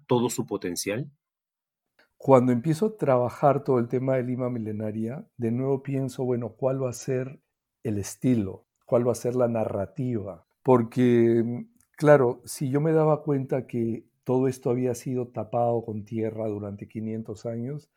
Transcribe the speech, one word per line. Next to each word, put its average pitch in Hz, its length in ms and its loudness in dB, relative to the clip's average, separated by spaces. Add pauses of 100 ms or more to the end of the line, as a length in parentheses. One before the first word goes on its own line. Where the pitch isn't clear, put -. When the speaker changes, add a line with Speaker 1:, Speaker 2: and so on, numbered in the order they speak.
Speaker 1:
todo 123 220 2
su 117 180 -6
potencial? 98 640 -6 (1040)
Speaker 2:
Cuando 127 360 6
empiezo 156 340 0
a 214 100 -4
trabajar 131 680 2
todo 131 140 2
el 120 100 0
tema 131 280 0
de 127 60 0
Lima 123 260 -4
Milenaria, 110 760 -6 (120)
de 117 140 -2
nuevo 135 320 -2
pienso, 135 420 -4
bueno, 120 260 -2
¿cuál 135 320 -2
va 127 80 -2
a 120 40 -8
ser 131 460 -6 (420)
el 107 160 -2
estilo? 101 680 -2 (200)
¿Cuál 123 220 2
va 120 40 4
a 110 40 -6
ser 123 180 -4
la 123 140 2
narrativa? 107 1000 -4 (160)
Porque, 120 1040 4 (300)
claro, 139 480 4
si - 260 -6
yo 139 100 2
me 160 120 2
daba 156 300 4
cuenta 135 440 -2
que 113 380 -4 (200)
todo 127 220 2
esto 131 240 -2
había 123 240 0
sido 123 340 -6
tapado 117 560 -2
con 107 200 -8
tierra 110 440 -4
durante 104 380 -8
quinientos 110 600 -8
años, 120 500 -8